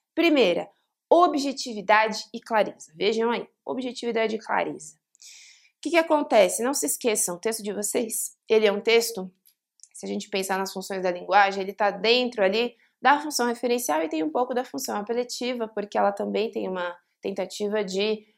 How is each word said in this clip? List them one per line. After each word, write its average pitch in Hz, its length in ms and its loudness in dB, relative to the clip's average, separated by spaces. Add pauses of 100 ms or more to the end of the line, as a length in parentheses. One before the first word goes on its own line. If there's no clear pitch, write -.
(140)
Primeira, 247 540 4 (420)
objetividade 240 1200 2
e 226 80 -10
clareza. - 540 -2
Vejam 214 360 0
aí, 226 180 -4 (160)
objetividade 233 720 -4
e - 20 -10
clareza. 170 560 -4 (840)
O - 40 -20
que 294 100 -8
que 330 80 4
acontece? 269 640 4
Não 262 120 0
se - 120 -2
esqueçam, 208 500 -2
o 170 40 -16
texto 220 220 -4
de 202 100 -6
vocês, 214 640 -4 (120)
ele 220 180 6
é 202 60 4
um 208 80 -2
texto, 226 500 2 (640)
se - 140 -14
a - 20 -8
gente 196 200 -8
pensar 190 300 -2
nas 190 140 -4
funções 190 300 -6
da 185 80 2
linguagem, 190 520 2
ele 190 100 -6
tá 202 180 0
dentro 233 520 0
ali 220 320 0 (260)
da 285 200 4
função 285 260 -2
referencial 240 560 -2
e 160 60 -2
tem 311 140 -2
um 311 80 -2
pouco 254 240 -2
da 247 100 -2
função 262 320 -8
apelativa, 240 720 -4
porque 208 280 -8
ela 202 140 2
também 202 400 -4
tem 214 160 -6
uma 175 300 -6 (240)
tentativa 202 640 -4
de 208 420 -2 (120)